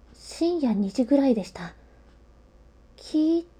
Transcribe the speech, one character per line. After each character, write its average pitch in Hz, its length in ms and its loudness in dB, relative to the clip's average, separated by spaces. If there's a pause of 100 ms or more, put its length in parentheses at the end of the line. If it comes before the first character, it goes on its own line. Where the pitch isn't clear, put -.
(120)
深 - 480 -4
夜 254 120 2
二 196 180 0
時 254 140 0
ぐ 277 120 4
ら 277 100 2
い 254 80 4
で 202 100 -2
し - 60 -14
た。 - 240 -16 (1200)
キ 320 420 0
ー - 20 -2
ッ 330 40 -8 (140)